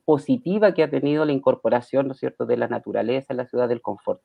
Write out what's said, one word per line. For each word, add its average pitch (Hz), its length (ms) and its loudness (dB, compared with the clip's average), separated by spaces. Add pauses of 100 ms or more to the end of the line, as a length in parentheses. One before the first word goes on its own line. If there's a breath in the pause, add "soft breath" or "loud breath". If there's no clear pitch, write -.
positiva 160 680 2
que 160 80 4
ha 151 80 0
tenido 147 340 0
la 151 60 2
incorporación, 127 760 0
¿no 135 60 -8
es - 60 -20
cierto?, 127 260 -6
de 120 120 0
la 120 100 -2
naturaleza 113 680 -4
en 123 40 -6
la 123 100 -6
ciudad, 123 200 -2
del 117 140 -2
confort - 440 -8